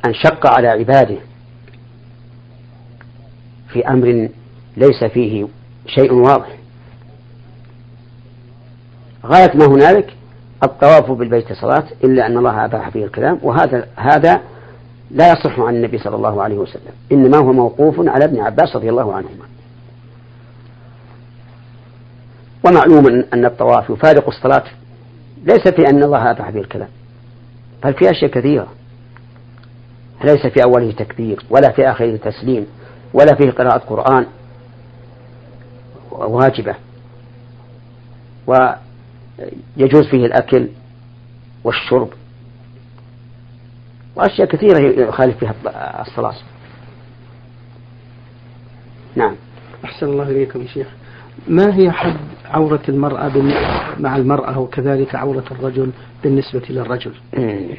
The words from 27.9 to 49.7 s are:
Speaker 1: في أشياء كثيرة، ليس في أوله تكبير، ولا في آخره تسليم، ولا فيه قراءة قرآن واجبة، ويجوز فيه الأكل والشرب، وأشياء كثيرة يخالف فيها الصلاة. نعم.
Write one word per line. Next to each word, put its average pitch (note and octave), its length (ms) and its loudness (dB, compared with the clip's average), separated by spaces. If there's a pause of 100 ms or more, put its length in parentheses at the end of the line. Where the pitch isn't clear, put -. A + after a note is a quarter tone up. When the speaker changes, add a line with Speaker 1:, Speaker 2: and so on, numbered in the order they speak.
Speaker 1:
في F#3 180 2
أشياء D3+ 200 -2
كثيرة، B2+ 360 -2 (1600)
ليس C#3 240 2
في B2 160 2
أوله A#2+ 280 2
تكبير، A2 580 -8
ولا C3+ 220 4
في C3+ 200 0
آخره A2 260 -4
تسليم، A2 500 -6 (460)
ولا C#3+ 220 6
فيه C#3+ 160 2
قراءة B2 260 0
قرآن A#2+ 480 0 (1900)
واجبة، A#2 640 -4 (1700)
ويجوز - 1600 -2
فيه B2 140 0
الأكل A#2+ 420 0 (960)
والشرب، A#2+ 460 -2 (2000)
وأشياء G3 320 -2
كثيرة E3+ 320 2
يخالف B2+ 580 0
فيها A2 180 -6 (460)
الصلاة. A#2 340 -10 (2750)
نعم. - 200 -2 (500)